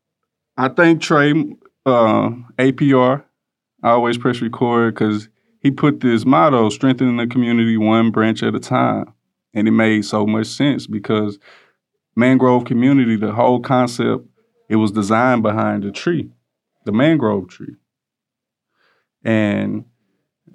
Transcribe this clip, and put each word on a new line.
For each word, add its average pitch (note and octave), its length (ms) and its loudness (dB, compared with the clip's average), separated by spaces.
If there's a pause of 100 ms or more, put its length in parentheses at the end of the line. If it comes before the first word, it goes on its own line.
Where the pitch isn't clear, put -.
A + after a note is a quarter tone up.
(560)
I B2+ 120 -2
thank E3 320 4
Trey, D3 320 2 (540)
uh, A2 440 2 (280)
A C3 140 2
P C#3 200 0
R, C3 320 2 (600)
I A#2 60 2
always A#2+ 280 2
press A#2+ 240 -2
record, A#2 540 0
'cause G#2+ 320 -2 (320)
he C#3 100 0
put C#3+ 300 0
this A#2+ 260 0
motto, C3+ 440 2
"Strengthening B2+ 480 -2
the A#2 100 -4
community A#2 480 0
one A2+ 340 2
branch A2 320 0
at A2 140 -2
a A2 40 -6
time." A#2+ 520 -4 (420)
And G#2+ 140 0
it - 20 2
made A2 340 0
so G#2+ 220 -4
much A2 220 -4
sense - 400 -4
because G#2+ 500 -4 (760)
Mangrove B2 480 2
Community, B2 500 2
the G#2 160 -4
whole A#2+ 300 0
concept, A#2+ 680 -2 (420)
it G#2+ 80 -2
was A2 140 2
designed A2 540 0
behind G#2+ 400 -2
the G2+ 80 -8
tree, D#3 400 -6 (520)
the A2+ 60 -8
mangrove A2+ 560 0
tree. - 300 -18 (1500)
And G#2 600 -2 (720)